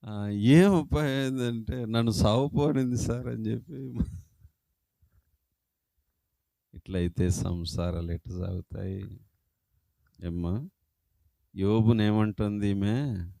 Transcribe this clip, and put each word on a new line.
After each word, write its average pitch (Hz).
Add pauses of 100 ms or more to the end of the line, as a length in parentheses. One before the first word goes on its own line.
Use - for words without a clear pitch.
"ఆ, 104
ఏం 127
ఉపాయం 143
ఏందంటే, 120
'నన్ను 117
సావుపో 131
అనింది 127
సార్' 123
అని 113
చెప్పి." 123 (2750)
ఇట్లయితే 90
సంసారాలు 85
ఎట్లా 90
సాగుతాయి? 95 (1000)
ఏమ్మా, 87 (840)
యోబునేమంటుంది 107
ఈమె? 101